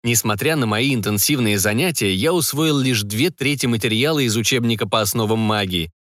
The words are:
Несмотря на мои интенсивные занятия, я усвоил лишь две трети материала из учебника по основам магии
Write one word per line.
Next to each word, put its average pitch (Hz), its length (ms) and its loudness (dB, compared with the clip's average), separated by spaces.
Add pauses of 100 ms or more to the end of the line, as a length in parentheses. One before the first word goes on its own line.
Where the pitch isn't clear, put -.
Несмотря 117 540 0
на 131 100 0
мои 120 300 0
интенсивные 104 640 0
занятия, 107 540 0
я 120 180 0
усвоил 156 480 0
лишь 127 240 0
две 107 280 -2
трети 139 340 -2
материала 120 540 0
из 117 180 2
учебника 117 500 0
по 113 140 0
основам 110 380 0
магии 101 600 0